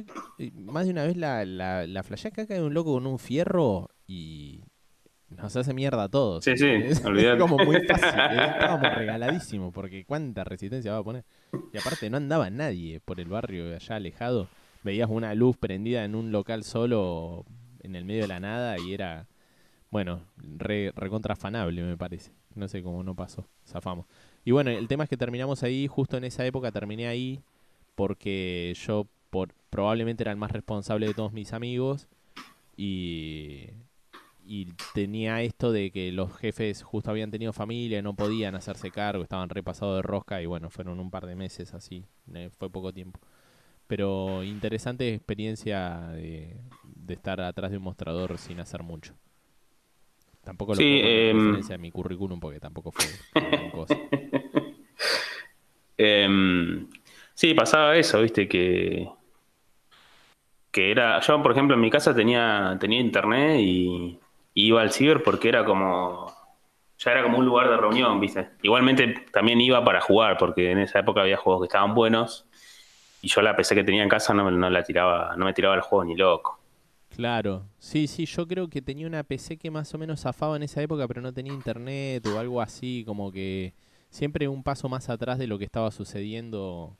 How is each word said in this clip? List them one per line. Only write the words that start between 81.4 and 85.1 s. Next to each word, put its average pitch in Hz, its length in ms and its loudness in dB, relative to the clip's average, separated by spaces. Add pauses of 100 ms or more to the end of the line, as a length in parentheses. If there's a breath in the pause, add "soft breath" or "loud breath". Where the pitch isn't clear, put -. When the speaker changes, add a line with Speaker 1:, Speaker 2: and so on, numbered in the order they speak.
Speaker 1:
internet 131 720 -6
o 107 140 -2
algo 123 200 -4
así, 120 460 -6
como 101 260 -6
que 95 420 -6 (360)
siempre 147 380 -4
un 139 160 -6
paso 139 260 -4
más 127 200 -6
atrás 120 280 -4